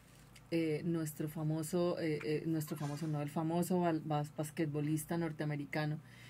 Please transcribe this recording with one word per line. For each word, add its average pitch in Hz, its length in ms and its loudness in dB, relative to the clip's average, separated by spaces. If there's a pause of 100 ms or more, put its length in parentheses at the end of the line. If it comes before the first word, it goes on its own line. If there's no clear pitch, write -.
(520)
eh, 160 320 2
nuestro 160 440 0
famoso, 160 680 0
eh, 156 260 0
eh, 151 220 0
nuestro 160 300 0
famoso, 151 320 -2
no, 151 120 2
el 147 100 -2
famoso 170 500 2
bal-, 165 260 4
bas-, 151 300 0
basquetbolista 151 840 0
norteamericano, 151 800 -2 (320)